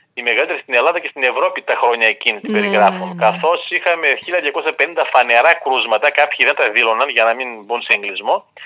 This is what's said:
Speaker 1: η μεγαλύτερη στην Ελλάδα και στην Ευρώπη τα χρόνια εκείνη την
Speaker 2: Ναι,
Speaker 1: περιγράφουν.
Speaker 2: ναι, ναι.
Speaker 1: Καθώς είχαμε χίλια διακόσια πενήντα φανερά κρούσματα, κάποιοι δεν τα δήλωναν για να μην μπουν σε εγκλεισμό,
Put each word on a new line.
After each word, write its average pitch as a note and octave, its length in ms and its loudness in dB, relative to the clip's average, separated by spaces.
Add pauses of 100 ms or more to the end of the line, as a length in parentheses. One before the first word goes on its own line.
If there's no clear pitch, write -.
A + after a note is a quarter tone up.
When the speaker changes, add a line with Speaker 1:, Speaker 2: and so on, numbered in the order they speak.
(140)
Speaker 1:
η B2+ 80 -12
μεγαλύτερη B2 380 -2
στην - 140 -8
Ελλάδα D3+ 260 2
και D#3+ 100 -8
στην C3+ 140 -6
Ευρώπη C#3 380 -2
τα B2 200 -2
χρόνια A#2 260 2
εκείνη G#2+ 320 -2
την G#2+ 140 -8
Speaker 2:
Ναι, G#2+ 60 0
Speaker 1:
περιγράφουν. G#2 480 2
Speaker 2:
ναι, F#3 60 -10
ναι. F3 120 -12
Speaker 1:
Καθώς F3 440 0
είχαμε E3+ 380 -2 (160)
χίλια F3 160 -2
διακόσια D3 340 -2
πενήντα D#3+ 400 -2
φανερά B2 400 4
κρούσματα, C3 580 0
κάποιοι D3 340 2
δεν C#3+ 100 2
τα C#3 160 0
δήλωναν A#2 380 2
για A#2 140 2
να A2+ 100 4
μην A#2+ 300 -8
μπουν A#2 180 -4
σε A#2 120 -2
εγκλεισμό, G#2 520 -4 (200)